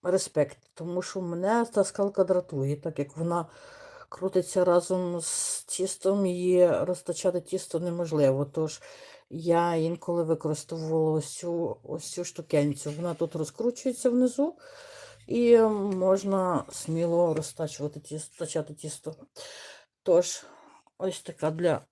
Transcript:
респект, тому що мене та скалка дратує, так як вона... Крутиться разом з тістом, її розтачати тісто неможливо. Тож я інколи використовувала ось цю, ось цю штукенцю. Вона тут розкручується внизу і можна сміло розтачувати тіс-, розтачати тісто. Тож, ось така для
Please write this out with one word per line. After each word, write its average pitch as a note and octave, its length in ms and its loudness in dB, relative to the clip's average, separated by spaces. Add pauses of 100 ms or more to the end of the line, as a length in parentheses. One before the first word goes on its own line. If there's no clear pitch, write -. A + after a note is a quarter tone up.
респект, F3+ 560 0 (160)
тому F3 280 -6
що - 180 -8
мене F#3 520 0
та G3 120 4
скалка G3+ 400 0
дратує, D#3+ 520 0
так D#3 220 -8
як C#3+ 180 -6
вона... E3 300 -2 (640)
Крутиться F#3 520 0
разом F3 560 2
з - 440 -4
тістом, F#3+ 640 0
її F3+ 440 6
розтачати F3 720 -2
тісто F3 400 -6
неможливо. D#3 640 2
Тож D3+ 380 -6 (480)
я E3+ 440 2
інколи E3+ 480 -2
використовувала D#3+ 960 0
ось - 180 -6
цю, E3 460 -4
ось - 300 -10
цю F3 120 -6
штукенцю. D3 720 -2
Вона E3+ 180 -6
тут E3 220 -4
розкручується A#3+ 760 -2
внизу B3+ 460 2 (680)
і A#3 320 6
можна G3 1120 2
сміло E3 640 0
розтачувати D3+ 680 -6
тіс-, - 120 -14
розтачати D3+ 600 -8
тісто. D#3 400 -12 (880)
Тож, F3 420 2 (540)
ось F#3 220 -6
така D#3+ 300 -4
для D#3+ 300 0 (120)